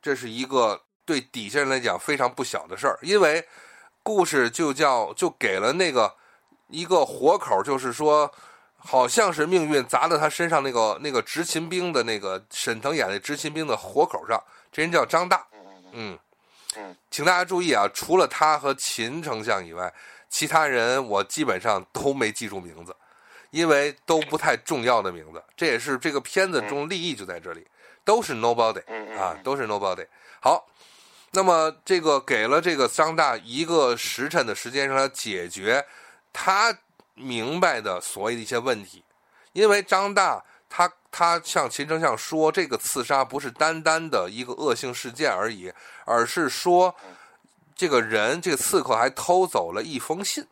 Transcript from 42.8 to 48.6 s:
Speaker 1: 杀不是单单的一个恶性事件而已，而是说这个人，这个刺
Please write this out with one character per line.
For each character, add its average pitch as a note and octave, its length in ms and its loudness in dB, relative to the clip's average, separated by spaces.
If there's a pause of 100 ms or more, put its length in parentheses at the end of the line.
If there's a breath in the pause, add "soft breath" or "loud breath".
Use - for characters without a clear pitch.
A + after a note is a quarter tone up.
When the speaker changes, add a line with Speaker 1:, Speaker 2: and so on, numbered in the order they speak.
Speaker 1:
杀 C3+ 200 2
不 C3 160 -6
是 C#3 100 -8
单 D#3+ 320 0
单 D#3+ 280 0
的 F#2+ 180 0
一 A2+ 160 -10
个 A#2+ 80 -10
恶 C3+ 220 0
性 B2+ 180 -6
事 B2 180 -10
件 C3 220 -2
而 G2 200 -2
已， F2+ 200 -12 (320 loud breath)
而 A#2 220 2
是 D#3 220 0
说 F3+ 460 4 (800 loud breath)
这 F3+ 140 -2
个 B2+ 140 4
人， A2 380 2
这 F3 100 -2
个 C#3+ 60 0
刺 F3 260 0